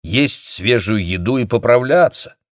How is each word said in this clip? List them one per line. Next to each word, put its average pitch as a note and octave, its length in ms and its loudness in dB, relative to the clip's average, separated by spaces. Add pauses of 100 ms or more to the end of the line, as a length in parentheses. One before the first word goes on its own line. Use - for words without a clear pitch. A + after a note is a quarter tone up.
есть A#2+ 400 0
свежую G#2 600 0
еду F#2 320 -2
и B2 80 0
поправляться. B2 920 0 (240)